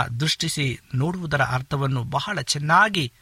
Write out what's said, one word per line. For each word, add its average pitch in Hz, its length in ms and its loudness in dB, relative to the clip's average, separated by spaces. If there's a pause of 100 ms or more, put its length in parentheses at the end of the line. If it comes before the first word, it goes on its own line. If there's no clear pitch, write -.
(200)
ದೃಷ್ಟಿಸಿ 147 600 -2 (140)
ನೋಡುವುದರ 147 480 0
ಅರ್ಥವನ್ನು 131 640 0
ಬಹಳ 147 360 -4
ಚೆನ್ನಾಗಿ 160 800 2